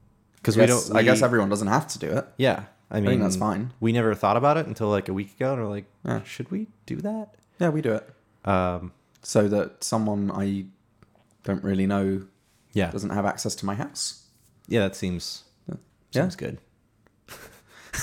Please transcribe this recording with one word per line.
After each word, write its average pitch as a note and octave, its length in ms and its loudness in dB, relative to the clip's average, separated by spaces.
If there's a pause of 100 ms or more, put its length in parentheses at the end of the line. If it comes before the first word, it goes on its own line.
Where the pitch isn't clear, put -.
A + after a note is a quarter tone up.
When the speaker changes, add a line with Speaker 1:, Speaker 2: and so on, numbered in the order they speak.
(420)
Speaker 1:
'Cause A2 140 2
Speaker 2:
guess, A2 60 8
Speaker 1:
we A2 40 10
don't, A#2+ 300 2
Speaker 2:
I A2+ 60 6
guess A2+ 180 6
Speaker 1:
we - 40 6
Speaker 2:
everyone A#2 240 4
doesn't G#2 200 0
have C3+ 200 2
to - 100 -10
do - 100 -6
it. G#2 180 -2 (100)
Speaker 1:
Yeah. B2 280 2 (260)
I - 80 -4
Speaker 2:
I - 20 2
Speaker 1:
mean, G2+ 100 2
Speaker 2:
think B2 120 4
that's F#2 140 2
fine. G#2 440 -2
Speaker 1:
we A2+ 120 2
never A2+ 220 2
thought G#2 220 2
about C#3+ 220 4
it D#3+ 80 -2
until, G#2+ 220 -2
like, G2+ 200 2
a G2 40 -4
week G2+ 220 -6
ago, C3 200 -2
and B2 80 -4
we're G#2+ 60 -4
like, G#2 180 -8 (180)
Speaker 2:
Yeah. A#2 200 -4
Speaker 1:
"Should - 260 -12
we G#3+ 180 -6 (180)
do - 100 -6
that?" G#3 380 -8 (240)
Speaker 2:
Yeah, F3 120 2
we D#3 120 -2
do B2 120 0
it. - 540 -8
Speaker 1:
Um, F2+ 440 0 (300)
Speaker 2:
So G#2 260 2
that G2+ 360 -2
someone G#2 460 -2
I G2 360 -4 (800)
don't G2 200 -4
really F#2+ 220 0
know G2 400 0 (460)
Speaker 1:
Yeah. F#2 180 0
Speaker 2:
doesn't G2 200 -6
have G2+ 160 -2
access - 300 -4
to - 100 -8
my G2 80 -2
house. - 500 -8 (440)
Speaker 1:
Yeah, A2+ 120 2
that G2 160 0
seems, - 480 -6 (240)
Speaker 2:
Yeah. - 540 -6
Speaker 1:
seems - 140 -2
good. - 220 -8 (720)
<laughs> - 100 -18 (640)